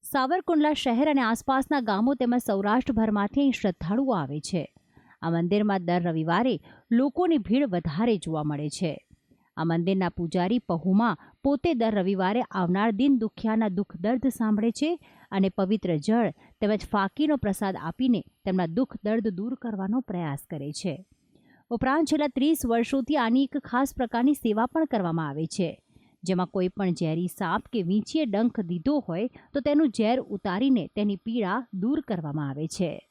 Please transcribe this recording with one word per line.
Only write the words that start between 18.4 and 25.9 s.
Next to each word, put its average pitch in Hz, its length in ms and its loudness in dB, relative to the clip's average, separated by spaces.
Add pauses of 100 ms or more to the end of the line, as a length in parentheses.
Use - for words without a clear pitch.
તેમના 185 220 0
દુઃખ 190 360 -2
દર્દ 220 240 0
દૂર 214 280 -6
કરવાનો 214 460 -4
પ્રયાસ 165 480 -6
કરે 143 220 -8
છે. 160 240 -6 (760)
ઉપરાંત 269 360 0
છેલ્લા 294 200 2
ત્રીસ 277 380 0
વર્ષોથી 233 520 0
આની 247 260 4
એક 277 140 -4
ખાસ 262 380 -2
પ્રકારની 240 380 2
સેવા 220 320 0
પણ 320 200 0
કરવામાં 165 440 0
આવે 151 180 -4
છે, 175 220 -2 (540)